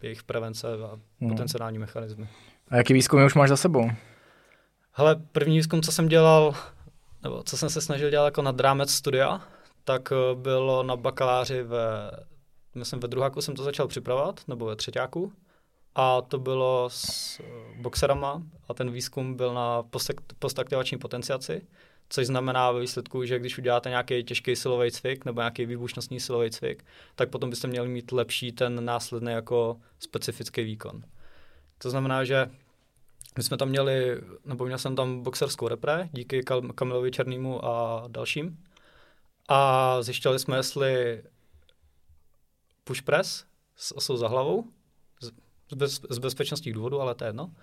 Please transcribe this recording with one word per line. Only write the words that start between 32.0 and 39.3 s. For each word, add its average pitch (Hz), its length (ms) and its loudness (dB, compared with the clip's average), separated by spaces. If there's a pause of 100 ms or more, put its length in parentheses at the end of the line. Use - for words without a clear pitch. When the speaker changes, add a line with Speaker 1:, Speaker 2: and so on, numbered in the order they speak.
Speaker 1:
že 131 260 2 (880)
my 131 60 -2
jsme 131 140 -2
tam 135 120 0
měli, 131 520 2 (240)
nebo 127 200 -4
měl 127 120 -4
jsem 131 180 -4
tam 127 280 -2
boxerskou 127 440 -2
repre, 147 440 -2
díky 127 300 -4
Kal-, 127 320 -2
Kamilovi 127 380 -2
Černýmu 127 540 -4
a 117 420 -2
dalším. 147 500 -6 (920)